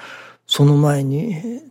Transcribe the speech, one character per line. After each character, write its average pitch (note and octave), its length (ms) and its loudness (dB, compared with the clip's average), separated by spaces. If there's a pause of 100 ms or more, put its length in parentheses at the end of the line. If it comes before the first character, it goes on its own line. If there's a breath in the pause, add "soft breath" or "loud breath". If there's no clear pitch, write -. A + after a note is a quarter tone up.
(460 loud breath)
そ - 180 2
の D3 120 6
前 D3 280 2
に G3 680 -6